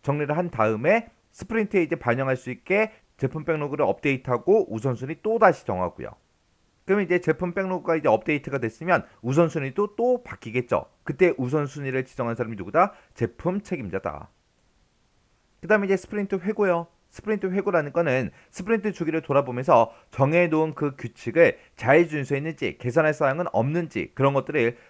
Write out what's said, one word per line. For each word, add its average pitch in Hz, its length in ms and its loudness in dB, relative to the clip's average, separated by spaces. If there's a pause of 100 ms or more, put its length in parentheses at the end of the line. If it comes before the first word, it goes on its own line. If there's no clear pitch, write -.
정리를 147 340 -4
한 175 140 -4
다음에 123 600 0 (220)
스프린트에 214 520 -2
이제 160 120 -2
반영할 131 420 -2
수 - 120 -12
있게 208 420 -2 (260)
제품 143 280 -6
백로그를 147 400 -2
업데이트하고 131 880 0
우선순위 131 480 -4
또 220 160 -2
다시 196 260 4
정하고요. 90 460 -6 (760)
그럼 202 140 2
이제 180 180 0
제품 170 340 -2
백로그가 185 440 -2
이제 147 100 0
업데이트가 139 520 0
됐으면 135 460 -2 (160)
우선순위도 147 760 0
또 247 260 0
바뀌겠죠. 117 640 -4 (180)
그때 160 340 2
우선순위를 135 680 -4
지정한 117 320 -6
사람이 113 180 -6
누구다? 104 380 0 (200)
제품 180 460 -4
책임자다. 92 680 -8 (1300)
그 165 80 -14
다음에 202 180 4
이제 190 120 2
스프린트 202 380 -4
회고요. 180 520 0 (220)
스프린트 208 380 -4
회고라는 180 440 0
거는 131 400 0 (200)
스프린트 208 420 -2
주기를 160 280 -2
돌아보면서 127 680 2 (200)
정해놓은 156 640 2
그 147 200 -4
규칙을 123 640 2 (180)
잘 156 320 4
준수했는지, 143 680 -4
개선할 151 360 2
사항은 151 380 0
없는지 139 640 -2
그런 139 200 2
것들을 131 440 0 (120)